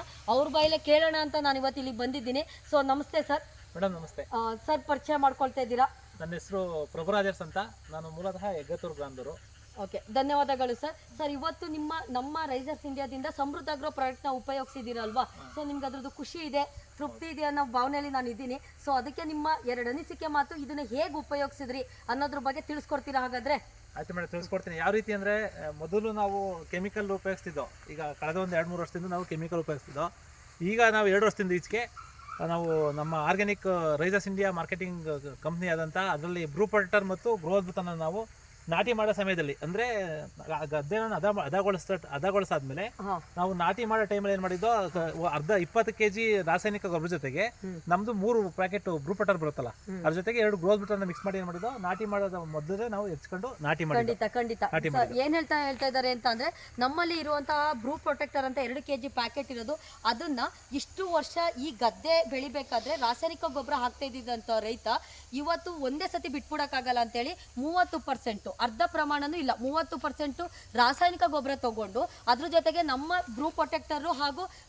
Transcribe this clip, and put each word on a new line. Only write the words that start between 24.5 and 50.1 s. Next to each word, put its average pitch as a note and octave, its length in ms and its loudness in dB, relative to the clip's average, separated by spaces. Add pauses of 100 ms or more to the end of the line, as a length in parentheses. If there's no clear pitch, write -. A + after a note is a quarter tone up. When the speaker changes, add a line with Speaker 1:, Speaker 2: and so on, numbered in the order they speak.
Speaker 2:
ಯಾವ E3+ 140 2
ರೀತಿ G#3+ 220 2
ಅಂದ್ರೆ, G3+ 540 0
ಆ, D3+ 40 -4
ಮೊದಲು E3+ 420 -2
ನಾವು G3 580 0
ಕೆಮಿಕಲ್ G3 400 -2
ಉಪಯೋಗಿಸ್ತಿದ್ದೋ. F3+ 600 -4 (200)
ಈಗ D3+ 100 -10
ಕಳೆದ D3+ 360 -4
ಒಂದು F#3 200 0
ಎರಡು E3 120 2
ಮೂರು F3 140 -4
ವರ್ಷದಿಂದ F3 240 -6
ನಾವು F3+ 180 -2
ಕೆಮಿಕಲ್ E3 340 -4
ಉಪಯೋಗಿಸ್ತಿದ್ದೋ. D3+ 540 -4 (500)
ಈಗ A3 200 4
ನಾವು G#3+ 260 8
ಎರಡು G3+ 180 8
ವರ್ಷದಿಂದ G3 260 2
ಈಚೆಗೆ, G#3 560 -2 (320)
ಆ, E3+ 60 -2
ನಾವು D#3+ 460 2
ನಮ್ಮ D3+ 220 -2
ಆರ್ಗ್ಯಾನಿಕ್ F3+ 840 2
ರೈಸರ್ಸ್ F#3+ 300 2
ಇಂಡಿಯಾ G3 220 2
ಮಾರ್ಕೆಟಿಂಗ್ E3 920 -4
ಕಂಪ್ನಿ E3+ 260 -2
ಆದಂಥ D#3+ 280 0
ಅದರಲ್ಲಿ F3 500 0
ಬ್ರೂ D#3+ 200 0
ಪ್ರೊಟೆಕ್ಟರ್ G3+ 380 4
ಮತ್ತು F#3+ 320 0
ಗ್ರೋ F3 200 2
ಅದ್ಭುತನ F3+ 320 0
ನಾವು E3+ 400 -2 (400)
ನಾಟಿ G3 240 4
ಮಾಡೋ G#3+ 200 4
ಸಮಯದಲ್ಲಿ, E3+ 500 0
ಅಂದ್ರೆ F#3 220 -2 (680)
ಆ D#3 120 -2
ಗದ್ದೆನ D#3+ 500 0
ಹದ E3 100 0
ಮಾ-, G3+ 200 2
ಹದಗೊಳಿಸ್ತಾ, F#3+ 500 2 (160)
ಹದಗೊಳಿಸಾದ್ಮೇಲೆ E3 760 0
Speaker 1:
ಹಾ. F#3+ 500 -6
Speaker 2:
ನಾವು F#3 180 2
ನಾಟಿ F#3 300 2
ಮಾಡೋ A3 200 4
ಟೈಮಲ್ಲಿ G3+ 280 2
ಏನ್ F#3+ 100 2
ಮಾಡಿದ್ದೋ, F#3 480 2
ಕ-, D#3+ 260 -2
ಒ-, D#3+ 120 0
ಅರ್ಧ D3+ 220 0
ಇಪ್ಪತ್ತು G#3+ 420 4
ಕೆಜಿ G#3+ 500 4
ರಾಸಾಯನಿಕ G3 440 2
ಗೊಬ್ಬರ E3+ 220 0
ಜೊತೆಗೆ D#3 380 0
Speaker 1:
ಹ್ಮ್. F#3 420 -8
Speaker 2:
ನಮ್ದು G3+ 240 2
ಮೂರು G#3 360 4
ಪ್ಯಾಕೆಟ್ F#3 360 0
ಬ್ರೂ E3 300 -2
ಪ್ರೊಟೆಕ್ಟರ್ F#3+ 220 4
ಬರುತ್ತಲ್ಲ, D3 320 -2
Speaker 1:
ಹ್ಮ್. F#3 320 -10
Speaker 2:
ಅದ್ರ D#3+ 100 4